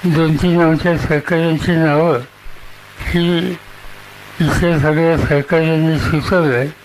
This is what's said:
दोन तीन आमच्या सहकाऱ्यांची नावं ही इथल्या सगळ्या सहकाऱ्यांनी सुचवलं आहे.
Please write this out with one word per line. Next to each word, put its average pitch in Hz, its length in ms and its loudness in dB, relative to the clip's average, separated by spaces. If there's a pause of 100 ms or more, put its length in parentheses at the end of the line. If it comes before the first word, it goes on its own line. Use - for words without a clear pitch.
दोन 160 320 2
तीन 170 240 2
आमच्या 160 380 2
सहकाऱ्यांची 160 720 -2
नावं 156 460 2 (840)
ही 175 380 0 (1000)
इथल्या 170 380 0
सगळ्या 156 480 2
सहकाऱ्यांनी 160 720 0
सुचवलं 151 580 0
आहे. 135 120 -2 (160)